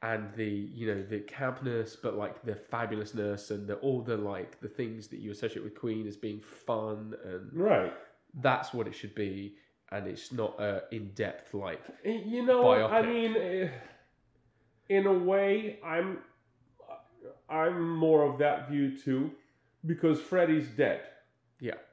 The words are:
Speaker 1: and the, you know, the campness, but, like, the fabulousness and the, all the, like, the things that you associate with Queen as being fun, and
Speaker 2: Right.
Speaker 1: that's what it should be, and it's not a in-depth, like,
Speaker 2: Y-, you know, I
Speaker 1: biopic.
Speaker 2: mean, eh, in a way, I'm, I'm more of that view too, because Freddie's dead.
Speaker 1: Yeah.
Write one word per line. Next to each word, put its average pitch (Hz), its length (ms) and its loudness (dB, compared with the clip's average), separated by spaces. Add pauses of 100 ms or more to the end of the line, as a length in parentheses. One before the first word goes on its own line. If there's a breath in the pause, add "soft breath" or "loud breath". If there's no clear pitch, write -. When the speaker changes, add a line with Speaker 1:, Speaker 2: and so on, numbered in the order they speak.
Speaker 1:
and 107 320 -4
the, 110 100 -2
you 104 480 -4
know, 98 80 -4
the 101 200 -4
campness, 127 800 -4
but, 107 160 -4
like, 101 280 -6
the 113 100 -2
fabulousness 104 960 -4
and 101 160 -4
the, 104 100 -4
all 131 260 0
the, 113 160 -2
like, 98 420 -6
the - 80 -10
things 110 400 -8
that - 120 -14
you 107 120 -8
associate 107 320 -4
with 104 100 -10
Queen 110 320 -4
as 104 120 -8
being 107 240 -8
fun, 107 840 -6
and 92 300 -10
Speaker 2:
Right. 175 400 2 (420)
Speaker 1:
that's 131 380 2
what 113 140 -2
it 98 60 -10
should - 220 -12
be, 101 400 -4 (360 soft breath)
and 98 140 -6
it's - 280 -10
not 113 260 -2
a 101 320 -2
in-depth, 101 640 -6
like, 92 280 -4 (240)
Speaker 2:
Y-, 214 200 -2
you 240 200 -2
know, 247 240 8
I 226 320 6
Speaker 1:
biopic. 226 60 2
Speaker 2:
mean, 226 300 2
eh, 185 320 -2 (1200 loud breath)
in 196 180 4
a 196 60 6
way, 196 720 2
I'm, 170 360 -2 (1300)
I'm 165 320 0 (160)
more 160 340 8
of 131 80 -2
that 147 300 2
view 139 280 0
too, 139 340 0 (540 soft breath)
because 160 340 2
Freddie's 160 480 4
dead. 113 340 2 (580)
Speaker 1:
Yeah. 120 160 -6 (180)